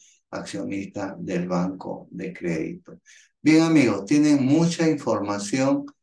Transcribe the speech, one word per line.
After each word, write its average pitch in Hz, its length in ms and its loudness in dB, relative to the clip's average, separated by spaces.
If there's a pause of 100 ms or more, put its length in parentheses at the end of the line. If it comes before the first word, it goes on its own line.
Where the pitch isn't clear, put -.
(320)
accionista 98 880 -10
del 87 300 -6
Banco - 640 -6
de - 220 -10
Crédito. - 640 -8 (420)
Bien, 156 200 6
amigos, 123 440 4
tienen 147 380 4
mucha 160 460 2
información 127 960 0 (180)